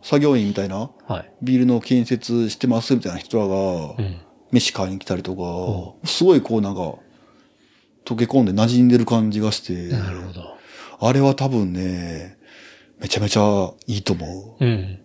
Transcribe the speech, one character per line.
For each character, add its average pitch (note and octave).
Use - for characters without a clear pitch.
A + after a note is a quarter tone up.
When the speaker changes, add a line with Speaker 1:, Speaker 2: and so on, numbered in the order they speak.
Speaker 1:
作 D3
業 C#3+
員 G#2+
み G2+
た G2
い F#2+
な、 G#2
Speaker 2:
は -
い。 -
Speaker 1:
ビ B2+
ル B2
の B2
建 A#2+
設 A#2
し -
て C3
ま A#2
す C3+
み A#2+
た F#2+
い -
な F2+
人 -
ら G2+
が、 F#2
Speaker 2:
う A2+
ん。 F#2
Speaker 1:
飯 B2+
買 F#2
い -
に F#2+
来 -
た F#2
り F2+
と F#2
か、 F2
Speaker 2:
ほ F2+
う。 -
Speaker 1:
す -
ご F3+
い C3+
こ A2+
う G#2+
な G2+
ん G2
か、 E2+
溶 A#2
け A#2
込 C3+
ん -
で F#2+
馴 A2
染 B2
ん B2
で B2
る A#2
感 A2
じ G#2
が G#2+
し -
て。 F2
Speaker 2:
な F#2+
る F2+
ほ F#2
ど。 F2
Speaker 1:
あ A#2+
れ C#3
は C#3
多 C3+
分 G#2+
ね、 F2
め -
ち -
ゃ -
め G#2+
ち -
ゃ G2+
い G#2
い -
と G#2
思 F#2
う。 C3
Speaker 2:
う -
ん。 F#2+